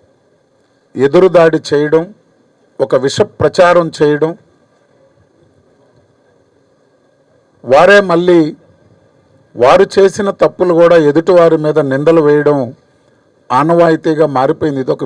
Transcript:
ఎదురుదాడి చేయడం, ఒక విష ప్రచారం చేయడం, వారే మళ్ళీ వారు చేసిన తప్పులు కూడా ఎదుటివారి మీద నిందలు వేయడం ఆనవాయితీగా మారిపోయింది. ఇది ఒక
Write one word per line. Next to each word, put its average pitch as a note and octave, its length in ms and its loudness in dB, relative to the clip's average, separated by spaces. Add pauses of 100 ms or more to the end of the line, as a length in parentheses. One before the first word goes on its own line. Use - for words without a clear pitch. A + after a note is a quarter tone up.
(960)
ఎదురుదాడి E3 640 2 (100)
చేయడం, D3+ 340 -2 (760)
ఒక C3+ 160 -2 (100)
విష - 120 -6 (240)
ప్రచారం F3 440 0 (140)
చేయడం, D3+ 320 -2 (3250)
వారే E3 360 4 (140)
మళ్ళీ F3 280 2 (1120)
వారు D3+ 300 2 (100)
చేసిన G3 340 0 (120)
తప్పులు F3 400 -2
కూడా E3+ 160 4 (120)
ఎదుటివారి E3 540 2
మీద D3+ 160 -2 (140)
నిందలు D#3+ 340 0
వేయడం D3 320 0 (880)
ఆనవాయితీగా D#3+ 760 0 (100)
మారిపోయింది. C#3 480 -4
ఇది C3+ 100 -4
ఒక D3 120 -8